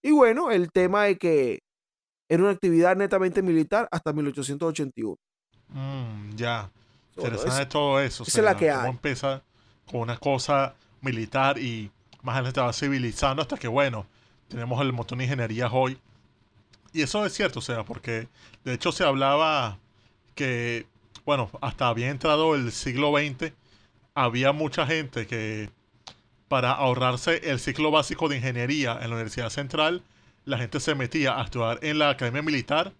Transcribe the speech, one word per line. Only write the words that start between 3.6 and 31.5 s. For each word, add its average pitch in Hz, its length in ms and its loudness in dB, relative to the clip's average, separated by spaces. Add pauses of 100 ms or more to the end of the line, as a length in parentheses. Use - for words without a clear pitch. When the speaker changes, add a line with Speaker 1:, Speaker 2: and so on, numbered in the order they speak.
Speaker 1:
hasta 160 220 -4
mil 147 160 -2
ochocientos 143 400 -4
ochenta 151 280 -4
y 117 60 -8
uno. 104 140 -4 (520)
Speaker 2:
Mm, 117 680 -10
ya. 117 340 -4 (460)
Speaker 1:
Bueno, 117 180 -2
Speaker 2:
Interesante 131 280 0
Speaker 1:
es-, 131 60 -4
Speaker 2:
todo 143 320 2
eso. 131 220 -4
O 110 40 -10
Speaker 1:
esa - 120 0
es 214 60 6
la 214 60 6
Speaker 2:
sea, 202 80 2
Speaker 1:
que 170 100 4
Speaker 2:
cómo 139 140 2
Speaker 1:
hay. 123 80 0
Speaker 2:
empieza 135 520 -4 (480)
con 123 100 -4
una 117 180 -4
cosa 139 560 0 (260)
militar 131 580 0
y 113 320 -6 (320)
más 120 140 -4
adelante 131 240 -2
se 127 60 2
va 120 60 0
civilizando 135 680 -2
hasta 269 140 -6
que, 196 120 -8
bueno, 131 380 0 (420)
tenemos 120 340 -4
el 131 100 0
montón 120 260 -8
de 131 60 -4
ingenierías 120 480 -2
hoy. 131 260 0 (920)
Y 156 100 0
eso 208 240 0
es 185 60 -2
cierto, 196 260 -2
o - 40 -8
sea, 113 220 -4
porque 117 440 -8 (360)
de 127 80 -4
hecho 156 200 -2
se 185 120 0
hablaba 139 760 2 (560)
que, 120 520 -2 (380)
bueno, 131 260 0 (100)
hasta 131 280 0
había 120 200 0
entrado 151 460 2
el 123 180 0
siglo 143 400 0
veinte, 147 400 -2 (640)
había 127 380 2
mucha 151 340 0
gente 139 400 -4
que 110 440 -6 (800)
para 127 240 2
ahorrarse 127 800 0
el 131 80 0
ciclo 151 320 0
básico 156 380 2
de 143 80 0
ingeniería 123 560 -2
en 117 180 -6
la 117 60 -4
Universidad 113 340 -6
Central, 156 520 -2 (420)
la 139 140 -2
gente 120 200 -4
se 151 160 0
metía 135 440 0
a 123 60 -2
estudiar 117 380 -2